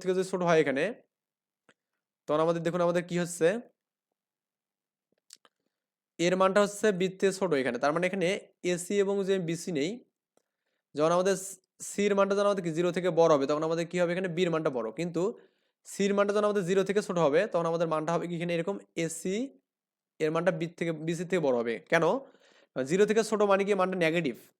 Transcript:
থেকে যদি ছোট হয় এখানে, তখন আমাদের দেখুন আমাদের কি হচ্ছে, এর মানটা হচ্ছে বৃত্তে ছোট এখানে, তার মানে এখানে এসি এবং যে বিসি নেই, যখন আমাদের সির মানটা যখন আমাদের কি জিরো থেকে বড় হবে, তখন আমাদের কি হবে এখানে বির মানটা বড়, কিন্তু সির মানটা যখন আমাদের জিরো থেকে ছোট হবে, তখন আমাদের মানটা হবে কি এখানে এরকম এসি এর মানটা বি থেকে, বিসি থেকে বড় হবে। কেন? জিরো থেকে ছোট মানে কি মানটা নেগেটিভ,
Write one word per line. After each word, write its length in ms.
থেকে 160
যদি 160
ছোট 160
হয় 160
এখানে, 200
তখন 200
আমাদের 200
দেখুন 200
আমাদের 220
কি 140
হচ্ছে, 260
এর 140
মানটা 240
হচ্ছে 220
বৃত্তে 260
ছোট 120
এখানে, 200
তার 120
মানে 160
এখানে 180
এসি 220
এবং 100
যে 60
বিসি 300
নেই, 120
যখন 200
আমাদের 180
সির 280
মানটা 180
যখন 140
আমাদের 160
কি 120
জিরো 180
থেকে 120
বড় 140
হবে, 160
তখন 180
আমাদের 220
কি 120
হবে 120
এখানে 220
বির 180
মানটা 220
বড়, 120
কিন্তু 240
সির 240
মানটা 180
যখন 140
আমাদের 220
জিরো 180
থেকে 200
ছোট 80
হবে, 140
তখন 180
আমাদের 240
মানটা 200
হবে 140
কি 100
এখানে 180
এরকম 200
এসি 320
এর 120
মানটা 240
বি 80
থেকে, 140
বিসি 240
থেকে 160
বড় 140
হবে। 140
কেন? 120
জিরো 200
থেকে 200
ছোট 100
মানে 160
কি 140
মানটা 160
নেগেটিভ, 280